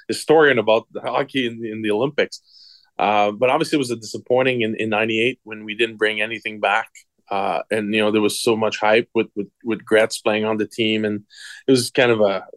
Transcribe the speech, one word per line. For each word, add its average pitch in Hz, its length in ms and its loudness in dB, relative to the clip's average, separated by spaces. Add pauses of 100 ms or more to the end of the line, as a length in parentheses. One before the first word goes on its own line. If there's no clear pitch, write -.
historian 143 520 4
about 110 320 2
the 101 100 -10
hockey 131 440 -4
in, 117 200 -6
in 110 160 -8
the 107 100 -2
Olympics. 113 500 -2 (560)
Uh, 104 340 2
but 120 180 0
obviously 156 280 0
it - 20 2
was 120 120 -2
a 120 40 -2
disappointing 123 680 0
in, 110 140 -2
in 110 140 -4
ninety-eight 110 540 0
when 107 220 -14
we 107 100 -10
didn't 113 220 -2
bring 107 240 0
anything 107 380 -8
back. 104 300 0 (400)
Uh, 98 400 -2
and, 107 240 -2
you 107 80 2
know, 107 80 2
there 107 120 -2
was 104 200 -2
so 117 160 2
much 107 220 -2
hype 110 340 2
with, 110 220 0
with, 101 140 -8 (140)
with 113 220 -6
Gretz 110 320 2
playing 107 280 -2
on 110 120 -2
the 107 80 -2
team. 110 400 -2
And 104 200 -4 (420)
it 139 40 2
was 123 200 2
kind 123 180 4
of 113 120 2
a, 98 220 2 (140)